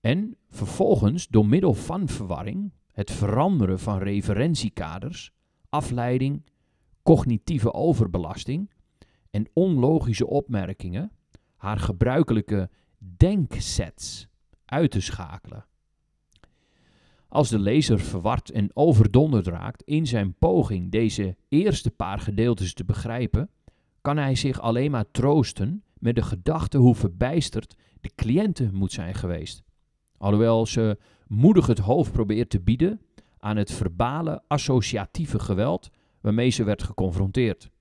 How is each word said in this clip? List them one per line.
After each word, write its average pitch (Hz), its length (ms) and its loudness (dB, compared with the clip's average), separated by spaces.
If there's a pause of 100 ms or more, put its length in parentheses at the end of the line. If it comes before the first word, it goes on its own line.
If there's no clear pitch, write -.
En 196 360 -2 (140)
vervolgens 123 760 0
door 107 180 6
middel 156 280 4
van 165 340 -6
verwarring, 110 640 -8 (200)
het - 180 -6
veranderen 107 680 2
van 101 200 -4
referentiekaders, 101 1300 -4 (360)
afleiding, 131 800 -2 (560)
cognitieve 127 720 4
overbelasting 110 960 -2 (600)
en 107 220 -4
onlogische 143 760 2
opmerkingen, 101 840 -4 (440)
haar 104 220 -6
gebruikelijke 107 920 0 (280)
denksets - 1300 -2 (360)
uit 143 260 0
te 101 100 -2
schakelen. 90 680 -12 (1600)
Als - 200 2
de 110 100 2
lezer 110 420 2
verward 95 500 -4
en 101 240 -2
overdonderd 123 720 4
raakt 90 360 -8
in 156 240 -2
zijn 104 280 -2
poging 110 560 0
deze 107 460 -2 (120)
eerste 160 420 0
paar 98 300 -8
gedeeltes 107 540 -2
te 92 100 -8
begrijpen, 117 680 -4 (500)
kan 143 160 -2
hij 139 180 0
zich 127 260 -4
alleen 117 300 0
maar 110 200 -4
troosten 139 720 0 (120)
met 117 200 -2
de 113 80 0
gedachte 139 560 -2
hoe 123 160 8
verbijsterd 120 800 -2 (260)
de - 140 -14
cliënte 139 580 0
moet 95 200 -2
zijn 90 220 -8
geweest. 85 480 -8 (540)
Alhoewel 113 500 2
ze 110 320 0 (280)
moedig 147 400 6
het 120 120 2
hoofd 120 340 2
probeert 110 380 0
te 98 100 0
bieden 127 400 0 (400)
aan 107 160 -4
het 101 160 -2
verbale 117 760 -4
associatieve 127 920 -2
geweld 110 520 -2 (300)
waarmee 117 300 2
ze 117 140 0
werd 101 180 -2
geconfronteerd. 95 880 -2 (100)